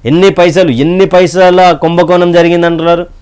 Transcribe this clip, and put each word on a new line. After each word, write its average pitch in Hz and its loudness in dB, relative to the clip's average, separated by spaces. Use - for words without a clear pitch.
ఎన్ని 175 2
పైసలు, 175 0
ఎన్ని 165 0
పైసల 180 2
కుంభకోణం 170 0
జరిగిందంటున్నారు? 170 -2